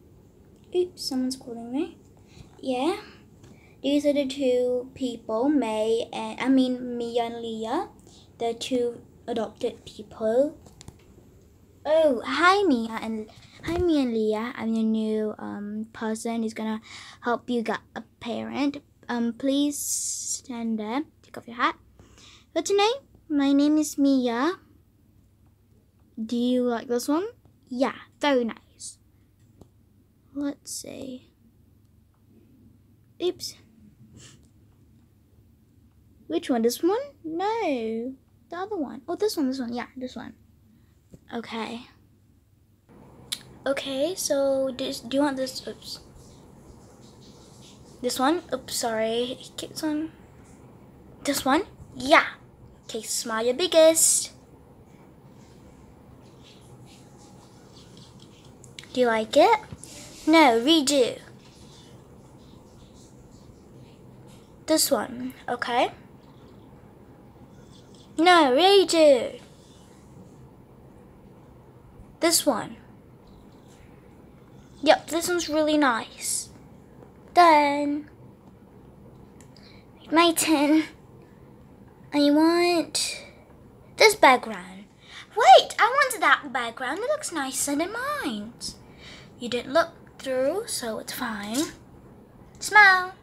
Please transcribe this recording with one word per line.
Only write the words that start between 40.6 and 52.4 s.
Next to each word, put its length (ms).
Okay. 480
Okay, 500
so 600
this, 240
do 160
you 60
want 140
this? 300
Oops. 320
This 160
one? 260
Oops, 200
sorry. 680
It 160
keeps 260
on. 280
This 200
one? 200
Yeah. 300